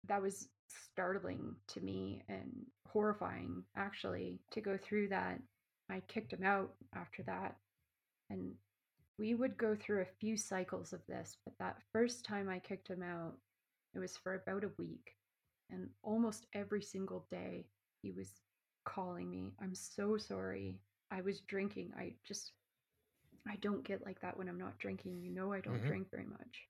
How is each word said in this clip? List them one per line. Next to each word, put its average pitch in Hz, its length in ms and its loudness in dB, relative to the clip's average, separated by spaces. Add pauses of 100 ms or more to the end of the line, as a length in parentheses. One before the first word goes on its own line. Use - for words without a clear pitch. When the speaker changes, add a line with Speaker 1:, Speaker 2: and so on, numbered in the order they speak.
Speaker 1:
That 202 160 4
was 196 280 0 (180)
startling - 1000 -2
to - 140 -6
me 95 460 -2
and - 440 -6 (160)
horrifying, 185 800 2 (100)
actually, 190 640 -2 (120)
to 220 100 0
go 196 160 2
through 208 320 4
that. 185 320 2 (480)
I 190 120 0
kicked - 320 -4
him 180 100 -2
out 196 320 6 (180)
after - 300 -6
that. 190 360 -2 (680)
And 92 280 -2 (600)
we 214 180 4
would 240 220 4
go 214 180 6
through 208 260 2
a 180 40 4 (140)
few 214 180 4
cycles 185 560 0
of 170 140 -8
this, - 380 -6
but - 140 -10
that 185 220 -2 (100)
first 240 340 6
time 202 240 0
I 185 100 0
kicked - 280 -6
him 180 160 -2
out, 170 360 -4 (540)
it 180 60 -2
was 185 180 -2
for 185 180 0
about 190 280 0
a 202 140 0
week. - 380 -6 (540)
And 185 200 -6 (140)
almost 220 500 4
every 202 280 2
single 190 500 -2
day, 175 360 -4 (340)
he - 100 -4
was - 300 -8 (420)
calling 180 460 -2
me, 185 300 -2
"I'm 190 140 -2
so 202 440 2
sorry. 190 640 -2 (320)
I 190 100 -2
was 190 200 2
drinking. 196 540 -2
I 185 280 -4
just, - 300 -6 (920)
I 202 100 -4
don't 202 260 2
get 196 220 -2
like 185 160 -6
that 180 160 -2
when 185 120 -2
I'm 175 100 -4
not 190 200 -4
drinking. 190 420 -2
You 180 100 -4
know 190 220 0
I 190 80 0
don't - 160 0
Speaker 2:
Mm-hmm. 110 100 2
Speaker 1:
drink 190 240 2
very - 140 -4
much. - 440 -10